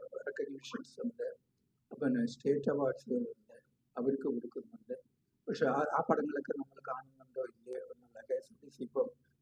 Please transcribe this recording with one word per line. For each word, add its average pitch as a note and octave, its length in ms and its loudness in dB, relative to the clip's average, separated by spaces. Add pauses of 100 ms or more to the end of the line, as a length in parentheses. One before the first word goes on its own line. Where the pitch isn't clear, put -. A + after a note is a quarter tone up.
(260)
റെക്കഗ്നിഷൻസ് - 720 -8
ഉണ്ട്, - 360 -4 (580)
പിന്നെ B2 320 2
സ്റ്റേറ്റ് C#3 440 2
അവാർഡ്സുകളുണ്ട്, B2+ 880 0 (400)
അവർക്ക് C3+ 260 2
കൊടുക്കുന്നുണ്ട്. - 720 -4 (540)
പക്ഷെ D#3+ 180 2
ആ, C3 120 4
ആ D3+ 320 2
പടങ്ങളൊക്കെ D3 480 2
നമ്മൾ - 300 -10
കാണുന്നുണ്ടോ C3 560 -8
ഇല്ലയോ A#2+ 340 -10
എന്നുള്ള - 420 -14 (100)
കെ B2+ 40 0
എസ് - 180 -4
ആർ - 100 -20
ടി C#3 60 -18
സി C3+ 140 -10
ഇപ്പം B2+ 280 2 (320)